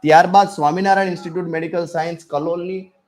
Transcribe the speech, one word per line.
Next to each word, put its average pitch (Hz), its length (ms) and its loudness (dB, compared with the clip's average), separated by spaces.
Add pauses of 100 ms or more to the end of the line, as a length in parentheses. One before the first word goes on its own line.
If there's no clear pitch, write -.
ત્યારબાદ 180 460 6
સ્વામિનારાયણ 190 600 0
ઇન્સ્ટિટ્યૂટ 175 400 -8
મેડિકલ 165 380 -6
સાયન્સ 165 380 -8
કલોલની 175 680 -8 (160)